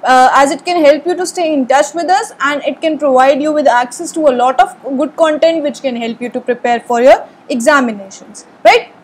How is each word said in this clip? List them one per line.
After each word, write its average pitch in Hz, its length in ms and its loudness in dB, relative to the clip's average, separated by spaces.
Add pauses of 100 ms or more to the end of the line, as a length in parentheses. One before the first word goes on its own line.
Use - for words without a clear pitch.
uh, 254 320 4
as 277 160 4
it - 140 -8
can 349 200 -2
help 294 220 2
you 349 80 -2
to 359 100 -6
stay 330 300 -4
in 262 140 -2
touch 285 260 0
with 339 160 -4
us 415 300 -2
and 285 240 -2
it 277 160 -6
can 320 180 -2
provide 269 420 2
you 302 120 -2
with 294 160 2
access 247 440 -2
to 311 140 -2
a 262 80 2
lot 247 260 0
of 285 380 -2
good 302 160 -4
content 320 480 0
which 285 180 -6
can 254 140 -6
help 233 260 -8
you 240 80 -8
to 240 120 -8
prepare 240 400 -4
for 240 200 -4
your 285 280 4 (200)
examinations, 233 960 -2 (180)
right? 440 280 2 (120)